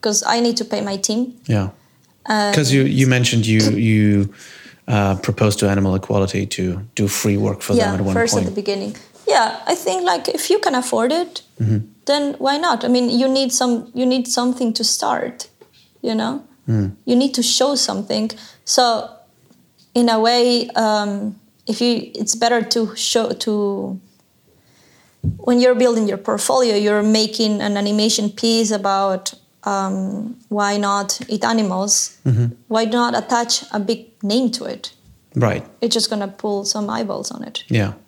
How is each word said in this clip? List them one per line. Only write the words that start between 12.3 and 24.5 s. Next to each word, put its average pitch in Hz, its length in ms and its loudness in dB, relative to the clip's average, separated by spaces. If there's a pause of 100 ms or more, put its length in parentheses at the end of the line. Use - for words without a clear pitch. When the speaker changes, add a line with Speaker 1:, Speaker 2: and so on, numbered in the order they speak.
Speaker 1:
why 277 120 2
not? 302 260 0
I - 60 -2
mean, 247 200 4 (120)
you 269 80 2
need 262 240 0
some, 240 400 0
you 254 120 0
need 254 220 2
something 247 460 0
to 220 100 -4
start, - 640 -2 (540)
you 240 200 -2
know? 254 200 -4 (260)
Speaker 2:
Mm. 104 240 0 (140)
Speaker 1:
You 240 100 2
need 269 240 4
to 240 40 2
show 269 320 2
something. 214 560 -2 (340)
So, - 180 4 (1080)
in 240 160 4
a 220 100 4
way, 240 560 4
um, 208 600 0 (300)
if 226 160 -4
you, - 300 0 (100)
it's 208 140 -2
better 233 260 2 (140)
to 240 40 0 (160)
show, - 340 0 (160)
to, 214 80 0 (1800)